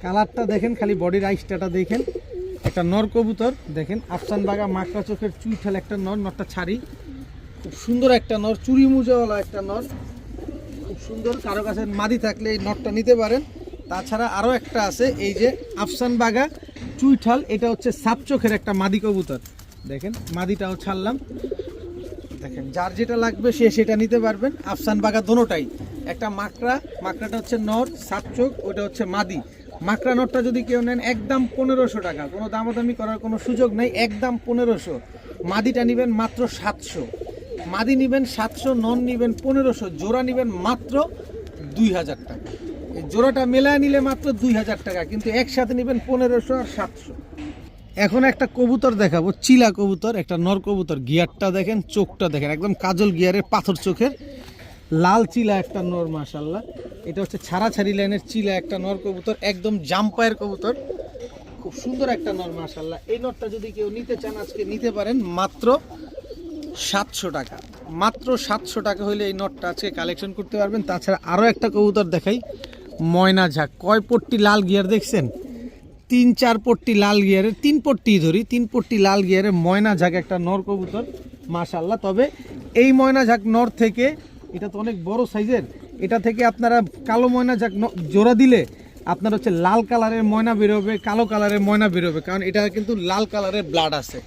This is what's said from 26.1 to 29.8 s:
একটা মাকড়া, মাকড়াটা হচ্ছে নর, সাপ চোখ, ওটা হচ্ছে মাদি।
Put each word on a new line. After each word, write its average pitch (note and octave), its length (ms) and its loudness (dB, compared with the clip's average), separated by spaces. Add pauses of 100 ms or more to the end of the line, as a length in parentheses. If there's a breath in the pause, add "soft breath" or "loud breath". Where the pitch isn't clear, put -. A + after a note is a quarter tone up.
একটা G#3+ 160 -6 (100)
মাকড়া, A#3 360 -4 (300)
মাকড়াটা G#3+ 360 -6
হচ্ছে A#3 160 -4 (140)
নর, A#3 160 2 (220)
সাপ G3+ 160 -6 (120)
চোখ, B3+ 140 2 (180)
ওটা G3 180 -6
হচ্ছে G#3 180 -6 (100)
মাদি। F#3+ 260 -2 (480 loud breath)